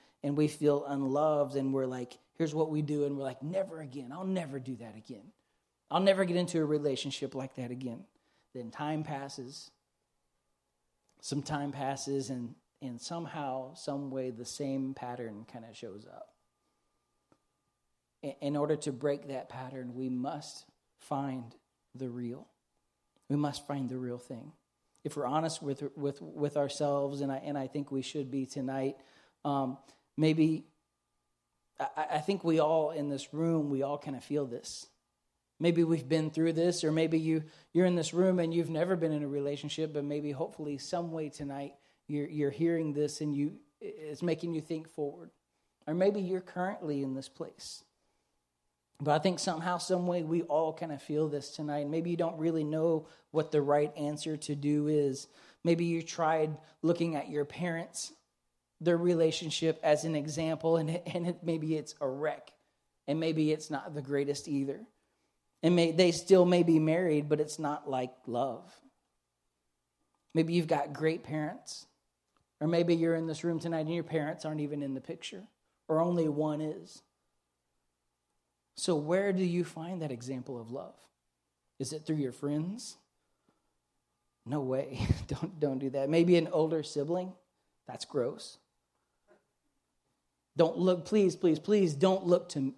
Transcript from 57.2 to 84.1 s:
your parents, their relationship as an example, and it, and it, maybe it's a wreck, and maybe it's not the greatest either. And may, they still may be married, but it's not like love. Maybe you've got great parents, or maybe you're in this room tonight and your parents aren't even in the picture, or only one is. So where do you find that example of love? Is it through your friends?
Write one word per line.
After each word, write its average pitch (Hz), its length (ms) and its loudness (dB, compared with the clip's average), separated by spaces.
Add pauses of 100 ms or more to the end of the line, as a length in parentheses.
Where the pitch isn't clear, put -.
your 147 160 -2
parents, 170 640 -6 (720)
their 170 160 4
relationship 165 840 2
as 151 200 6
an 165 120 0
example, 160 600 0
and 156 120 0
it, 175 160 -2
and 175 220 -4
it, 175 160 -4
maybe 160 320 0
it's 147 260 -6
a 139 80 0
wreck, 143 420 -4 (560)
and 147 120 0
maybe 156 320 2
it's 156 180 -2
not - 240 -6
the 147 80 -6
greatest 139 460 0
either. 139 380 -2 (760)
And 175 140 6
may, 170 160 6
they 175 200 8
still 180 320 8
may 175 200 6
be 165 160 6
married, 156 500 2
but 151 100 2
it's 151 200 -4
not 147 300 -4
like 127 220 -2 (140)
love. 127 440 -2 (1600)
Maybe 165 200 2
you've 170 140 2
got 147 240 0
great 160 320 0
parents, 156 640 -8 (720)
or 151 80 0
maybe 170 280 4
you're 165 200 4
in 165 120 -2
this 156 160 -6
room 170 160 2
tonight 165 220 -2
and 156 120 -2
your 170 100 -2
parents 160 400 -4
aren't 156 180 -4
even 147 200 -4
in 139 120 -4
the 131 80 -6
picture, - 420 -12 (440)
or 160 140 4
only 170 260 2
one 151 320 0
is. 156 420 -8 (1700)
So - 200 0
where 180 380 2
do 185 100 2
you 175 220 2
find 165 360 -8
that 151 100 -4
example 123 460 -8
of 113 140 -10
love? - 240 -10 (840)
Is 131 120 -6
it 156 140 -10
through 156 100 0
your 139 160 0
friends? 156 640 -4 (1500)